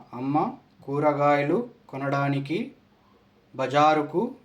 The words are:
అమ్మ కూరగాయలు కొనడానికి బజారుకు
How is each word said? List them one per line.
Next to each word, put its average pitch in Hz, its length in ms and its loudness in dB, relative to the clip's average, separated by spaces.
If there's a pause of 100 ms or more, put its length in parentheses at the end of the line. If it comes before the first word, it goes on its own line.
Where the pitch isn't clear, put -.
(140)
అమ్మ 139 400 -2 (300)
కూరగాయలు 147 840 0 (200)
కొనడానికి 139 840 -2 (840)
బజారుకు 151 880 2